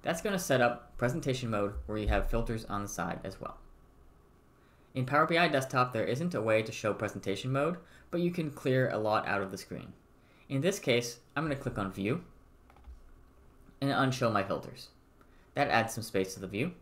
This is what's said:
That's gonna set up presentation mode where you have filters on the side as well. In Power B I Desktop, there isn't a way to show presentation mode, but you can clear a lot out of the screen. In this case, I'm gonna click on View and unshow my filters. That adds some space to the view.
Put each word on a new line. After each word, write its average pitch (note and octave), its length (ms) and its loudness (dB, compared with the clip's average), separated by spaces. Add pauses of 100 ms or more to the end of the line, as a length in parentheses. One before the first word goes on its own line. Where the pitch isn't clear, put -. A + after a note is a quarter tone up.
That's D3+ 200 -2
gonna G3+ 160 0
set C3+ 240 4
up - 360 0
presentation B2+ 520 0
mode G2+ 240 0 (140)
where G#2+ 100 -4
you G#2 120 0
have G2+ 200 4
filters A2+ 360 0
on G2+ 180 -4
the G2+ 40 -6
side F2 360 -4
as F#2+ 180 -8
well. - 160 -10 (1400)
In B2+ 120 -2
Power D3 200 4
B E3 100 2
I E3+ 120 6
Desktop, C3 460 2
there A2 120 2
isn't C#3+ 300 0
a G#2+ 60 0
way A2 200 4
to A2 100 -4
show G#2 220 -2
presentation G2+ 580 -4
mode, D3+ 260 0 (340)
but F3 100 0
you F3 80 2
can E3+ 220 -2
clear C3 380 2
a G#2+ 100 -2
lot G#2+ 280 2
out G2 140 0
of F#2+ 80 -4
the G2 80 -8
screen. - 360 -10 (540)
In C3+ 140 0
this F3+ 160 2
case, A#2+ 420 0 (160)
I'm D3 80 -2
gonna D3 120 0
click A#2 240 -4
on F#2+ 120 -2
View G#2+ 320 -2 (1600)
and C#3 100 0
unshow B2+ 400 2
my G2+ 120 2
filters. - 460 -6 (680)
That C#3 140 2
adds A2 240 2
some A2 100 -6
space F#2+ 320 -2
to - 40 -14
the F#2+ 80 -8
view. A2+ 340 -2